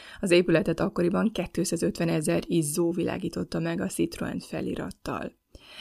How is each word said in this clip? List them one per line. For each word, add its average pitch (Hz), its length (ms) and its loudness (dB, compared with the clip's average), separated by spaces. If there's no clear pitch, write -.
Az 196 120 2
épületet 170 480 6
akkoriban 185 520 2
kétszázötvenezer 170 1160 0
izzó 170 440 2
világította 175 680 -4
meg 165 220 -2
a 185 60 -2
Citroën 185 600 -4
felirattal. - 840 -6